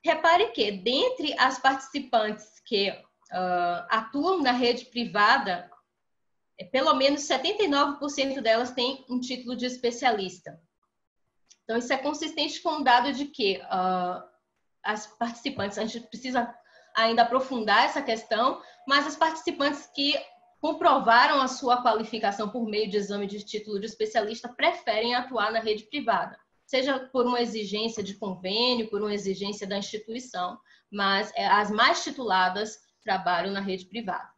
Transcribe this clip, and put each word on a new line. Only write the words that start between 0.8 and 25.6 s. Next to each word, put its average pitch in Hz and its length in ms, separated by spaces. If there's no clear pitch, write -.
as 262 220
participantes 233 1040
que, 196 260
ah, 180 580
atuam 294 540
na 254 80
rede 247 360
privada, 208 840
é, 190 60
pelo 302 300
menos 277 280
setenta 339 400
e 359 60
nove 285 320
por 285 100
cento 269 320
delas 226 300
têm 262 360
um 247 120
título 247 340
de 226 120
especialista. 233 920
Então, 226 160
isso 240 140
é 269 40
consistente 302 640
com 311 200
o - 20
dado 254 300
de 277 140
que, 196 340
ah, 185 580
as 214 240
participantes, 233 720
a 208 60
gente 233 240
precisa 254 440
ainda 226 260
aprofundar 240 640
essa 302 180
questão, 233 580
mas 277 180
as 302 80
participantes - 720
que 285 340
comprovaram 277 800
a 262 60
sua 247 340
qualificação 214 680
por 226 200
meio 214 220
de 208 60
exame 202 320
de 208 160
título 208 340
de 208 80
especialista 220 640
preferem 240 680
atuar 220 380
na 226 60
rede 214 260